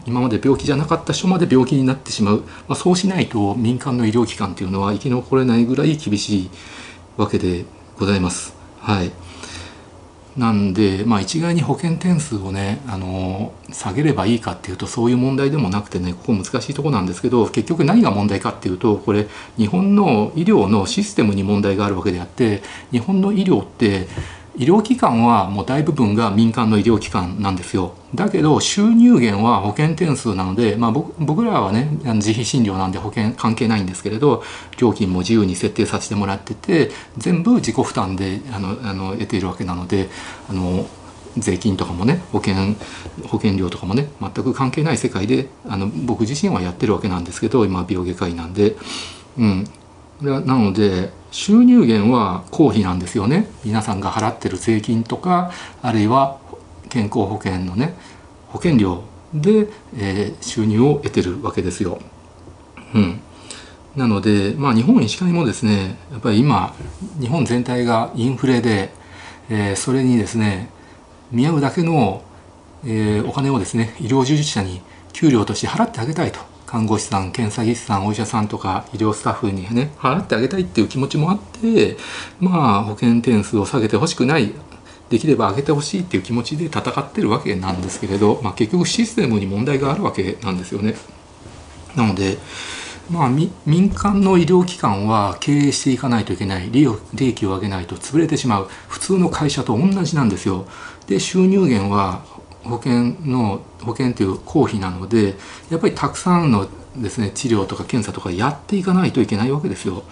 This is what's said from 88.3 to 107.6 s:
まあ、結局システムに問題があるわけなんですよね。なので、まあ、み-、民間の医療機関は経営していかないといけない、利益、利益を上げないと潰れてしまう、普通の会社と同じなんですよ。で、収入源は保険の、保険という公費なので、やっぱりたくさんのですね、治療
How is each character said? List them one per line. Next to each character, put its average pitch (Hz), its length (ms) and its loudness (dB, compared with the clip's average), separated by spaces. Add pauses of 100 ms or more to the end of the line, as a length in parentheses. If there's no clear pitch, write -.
ま 107 80 -4
あ、 - 40 -4
結 110 180 0
局 175 160 2
シ 233 180 0
ス - 80 -12
テ 175 140 0
ム 110 100 2
に 98 80 -2
問 98 180 -2
題 139 140 0
が 135 140 0
あ - 20 -2
る - 80 -4
わ 156 80 -2
け 95 320 -4
な 101 80 -4
ん 92 80 -4
で 90 60 -8
す - 80 -12
よ 101 100 -4
ね。 107 140 -2 (960)
な 117 140 2
の 95 80 0
で、 98 220 -2 (680)
ま 170 180 0
あ、 - 20 2
み-、 143 240 0 (140)
民 180 240 4
間 202 320 2
の 190 140 4
医 175 60 6
療 180 220 4
機 180 120 -6
関 101 300 -2
は 104 320 0
経 - 140 0
営 143 180 4
し - 140 -4
て 135 80 2
い 120 60 0
か 139 100 -2
な 117 120 2
い - 40 -2
と - 80 -6
い 90 40 -2
け 107 80 -6
な 95 160 -4
い、 90 120 -6
利 131 100 6
益、 135 80 4 (220)
利 131 160 0
益 110 180 -2
を 95 40 0
上 95 100 -4
げ 104 80 -4
な 95 120 -4
い 90 40 -8
と 92 100 -10
潰 131 240 -4
れ 165 80 4
て 147 100 0
し 131 120 -2
ま 101 140 2
う、 95 60 -10 (200)
普 - 100 -10
通 190 200 0
の 175 100 4
会 151 200 -2
社 135 140 -2
と 107 160 0
同 151 80 4 (160)
じ 160 140 -2
な 143 80 2
ん 113 40 2
で 95 100 0
す - 100 -4
よ。 92 180 -2 (400)
で、 190 140 0
収 185 260 2
入 190 140 4
源 104 340 2
は 92 300 0 (400)
保 117 140 -6
険 120 360 2 (120)
の、 123 340 0 (220)
保 117 120 -6
険 123 200 0
と - 80 -4
い 98 40 4
う 95 120 -2
公 - 260 0
費 104 160 -2
な 95 100 -6
の 92 160 -8
で、 104 280 2 (340)
や 165 80 -4
っ 165 40 -8
ぱ 208 60 2
り - 80 0
た - 140 -4
く - 80 -8
さ 175 260 2
ん 151 80 2
の 101 160 2 (300)
で 110 140 -6
す - 80 -8
ね、 101 160 -2
治 - 140 -4
療 104 180 2